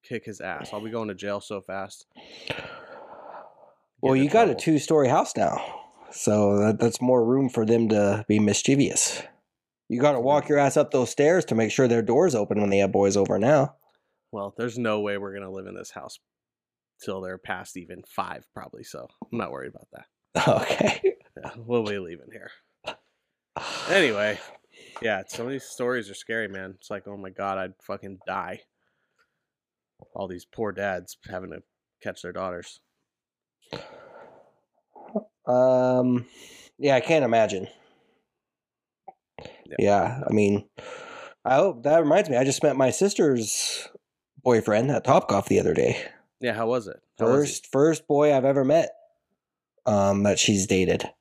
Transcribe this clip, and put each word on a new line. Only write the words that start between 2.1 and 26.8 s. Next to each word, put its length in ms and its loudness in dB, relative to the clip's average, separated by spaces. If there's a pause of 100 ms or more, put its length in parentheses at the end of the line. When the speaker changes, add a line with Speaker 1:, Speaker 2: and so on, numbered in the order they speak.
Speaker 2:
Well, 140 2
Speaker 1:
Get 60 4
in 40 4
Speaker 2:
you 60 0
got 140 6
a 40 4
Speaker 1:
trouble. 120 -2
Speaker 2:
two-story 480 2
house 280 2
now, 440 -2 (300)
so 480 2
that, 200 2
that's 220 0
more 240 4
room 240 2
for 160 0
them 240 4
to 400 2
be 100 4
mischievous. 840 2 (680)
You 120 -2
gotta 200 4
walk 240 2
Speaker 1:
Yeah. 60 -10
Speaker 2:
your 80 4
ass 180 2
up 140 2
those 200 0
stairs 360 4
to 80 -2
make 180 2
sure 160 4
their 140 2
door's 320 2
open 260 0
when 100 2
they 80 4
have 140 2
boys 240 4
over 220 2
now. 380 2 (560)
Speaker 1:
Well, 240 -10
there's 220 -6
no 220 -2
way 180 -4
we're 160 -10
gonna 180 -12
live 140 -12
in 80 -14
this 180 -16
house 260 -16 (840)
till 160 -8
they're 180 -12
past 380 -12
even 300 -16
five, 480 -10
probably, 300 -18
so 240 -16 (240)
I'm 60 -6
not 140 -8
worried 220 -12
about 180 -20
that. 140 -20 (300)
Speaker 2:
<laughs> 120 2
Okay. 520 0 (420)
Speaker 1:
Yeah, 140 -14
we'll 280 -2
be 140 -6
leaving 340 -14
here. 180 -20 (1400)
Anyway, 500 2 (640)
yeah, 260 -2
some 180 -10
of 60 -8
these 120 -10
stories 460 -6
are 40 -16
scary, 340 -8
man. 300 -14
It's 120 -20